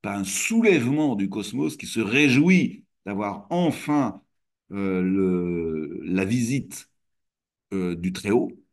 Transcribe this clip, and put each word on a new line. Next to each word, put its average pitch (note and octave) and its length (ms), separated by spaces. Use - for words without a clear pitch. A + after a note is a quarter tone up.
par G#2 140
un G2 80
soulèvement D3+ 920
du G2 140
cosmos B2 480
qui - 80
se - 140
réjouit C#3 840
d'avoir G2+ 440
enfin, D3 720
euh, F#2+ 300
le, F2 1000
la F#2 200
visite, A#2+ 680
euh, F#2 220
du F2+ 180
Très-Haut. A2 380